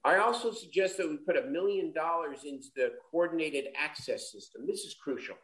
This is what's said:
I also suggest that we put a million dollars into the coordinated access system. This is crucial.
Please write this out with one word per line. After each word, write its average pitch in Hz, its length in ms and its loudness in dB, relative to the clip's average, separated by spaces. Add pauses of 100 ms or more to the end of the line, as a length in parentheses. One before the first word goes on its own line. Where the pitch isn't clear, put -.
I 170 140 8
also 233 340 4
suggest 185 460 0
that 170 100 0
we 151 80 -2
put 170 200 0
a 175 100 2
million 175 460 0
dollars 160 520 0
into 139 320 -10
the 123 160 2 (180)
coordinated 160 640 0
access - 560 -4
system. 110 360 -12
This - 140 -2
is - 140 -10
crucial. 120 500 -6